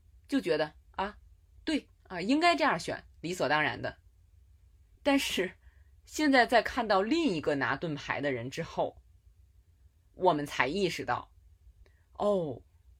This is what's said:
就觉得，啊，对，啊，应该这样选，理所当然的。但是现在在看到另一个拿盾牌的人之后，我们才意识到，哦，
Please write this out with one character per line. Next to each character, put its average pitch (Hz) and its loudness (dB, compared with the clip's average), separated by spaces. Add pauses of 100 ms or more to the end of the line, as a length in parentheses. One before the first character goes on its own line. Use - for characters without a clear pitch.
(280)
就 277 -2
觉 160 0
得， 151 -4 (220)
啊， 202 -6 (480)
对， 311 -2 (140)
啊， 180 -10
应 247 2
该 349 4
这 311 -2
样 220 2
选， - -8 (200)
理 160 -6
所 165 -2
当 151 4
然 123 -2
的。 120 -8 (1040)
但 277 2
是 190 -4 (540)
现 302 0
在 254 8
在 226 4
看 226 -2
到 202 4
另 285 2
一 165 0
个 147 0
拿 131 0
盾 156 -6
牌 117 -6
的 143 -2
人 123 -6
之 165 -8
后， - -4 (1160)
我 180 4
们 147 -2
才 135 0
意 180 0
识 - -8
到， 120 -6 (840)
哦， 190 -2 (400)